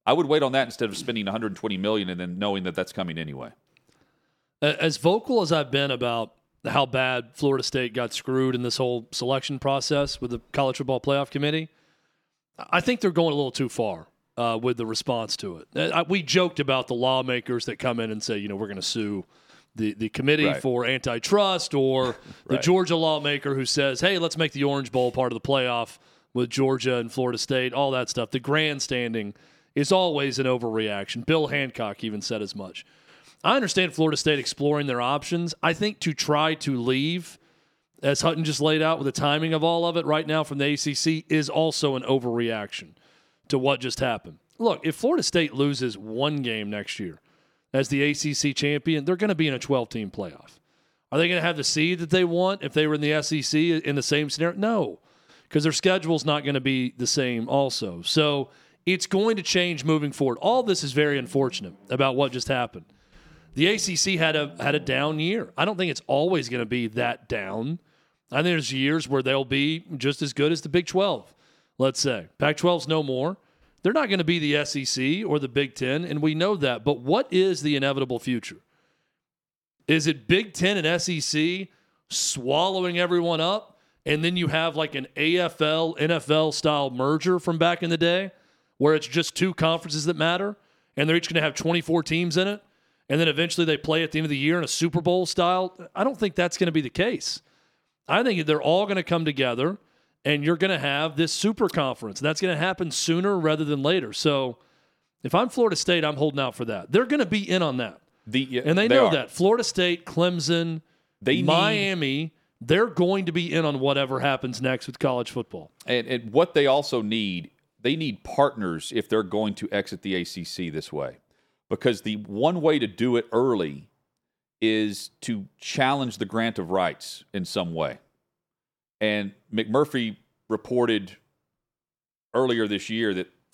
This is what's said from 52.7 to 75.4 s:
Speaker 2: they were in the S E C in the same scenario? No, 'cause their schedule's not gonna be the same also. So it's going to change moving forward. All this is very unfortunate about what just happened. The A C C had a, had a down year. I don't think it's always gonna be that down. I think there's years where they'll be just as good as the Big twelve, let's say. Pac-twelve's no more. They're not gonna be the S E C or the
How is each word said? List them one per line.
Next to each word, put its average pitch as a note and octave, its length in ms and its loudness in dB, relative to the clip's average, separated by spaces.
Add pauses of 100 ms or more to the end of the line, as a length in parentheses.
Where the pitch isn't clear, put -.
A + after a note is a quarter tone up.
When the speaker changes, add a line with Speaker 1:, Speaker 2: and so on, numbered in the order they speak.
Speaker 2:
they D3+ 140 4
were D3+ 80 2
in D3 80 -2
the D3 100 2
S D3+ 180 0
E D3+ 120 0
C D#3+ 340 2
in D#3 180 -2
the C#3 80 0
same D3 280 0
scenario? E3+ 280 -2
No, G3 400 0 (520)
'cause D3+ 120 2
their D#3 100 2
schedule's D#3+ 520 0
not D3 200 0
gonna C#3 160 0
be C3 360 0
the B2 100 -2
same A#2+ 420 0
also. B2 540 0
So D3 460 0 (380)
it's F3+ 200 0
going G#3+ 300 2
to F#3+ 60 -4
change F3 420 0
moving D3+ 280 2
forward. C3 280 0
All A#3+ 220 4
this G3+ 200 0
is C#3 100 -4
very D3 260 2
unfortunate B2 560 -2 (160)
about C3 260 2
what C3+ 160 2
just B2 160 -4
happened. A#2+ 380 -4 (680)
The D3+ 140 4
A G#3+ 100 2
C F3+ 180 -2
C F#3+ 220 0
had D#3 180 2
a, D3 240 -2
had C#3+ 140 2
a D3+ 60 2
down C#3+ 380 0
year. F#3 380 -2
I D3 80 2
don't G3+ 120 0
think F3+ 140 -2
it's - 160 -6
always D3 420 2
gonna A#2+ 180 -2
be A#2 220 -2
that A#2+ 400 -4
down. A2+ 500 -4 (520)
I A#2+ 60 -4
think D#3 100 2
there's D#3 260 0
years C#3 360 0
where C3+ 140 0
they'll C3+ 220 0
be C#3+ 400 0 (120)
just C3+ 240 -2
as C#3 120 -4
good D3 200 2
as D#3+ 80 -2
the - 80 -12
Big E3+ 180 0
twelve, F#3 480 -2 (440)
let's C3 200 2
say. A2+ 300 -2 (100)
Pac-twelve's D3+ 480 2
no D#3 160 0
more. C#3 360 -2 (440)
They're G#3 120 2
not C#4+ 160 2
gonna F#3 140 2
be E3+ 140 2
the D3 180 2
S D3 200 -2
E C3+ 80 -2
C C#3+ 400 -2
or D3+ 140 0
the C3+ 100 -2